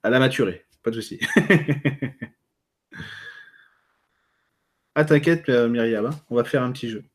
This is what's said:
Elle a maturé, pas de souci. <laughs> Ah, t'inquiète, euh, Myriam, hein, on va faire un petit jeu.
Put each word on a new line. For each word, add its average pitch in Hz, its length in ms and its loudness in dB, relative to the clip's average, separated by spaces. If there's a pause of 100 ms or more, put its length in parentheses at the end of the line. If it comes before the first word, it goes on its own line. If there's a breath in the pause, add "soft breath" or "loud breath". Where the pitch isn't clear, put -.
Elle 113 100 0
a 127 60 4
maturé, 120 460 0 (160)
pas 113 100 -4
de 113 100 -8
souci. - 240 -14
<laughs> - 40 -6 (3750 loud breath)
Ah, 151 60 4
t'inquiète, 156 440 2
euh, 120 200 4
Myriam, 117 380 0
hein, 151 120 -6 (120)
on 117 40 -4
va 120 80 2
faire 127 200 0
un 123 80 -4
petit 123 180 -8
jeu. 107 140 -10 (120)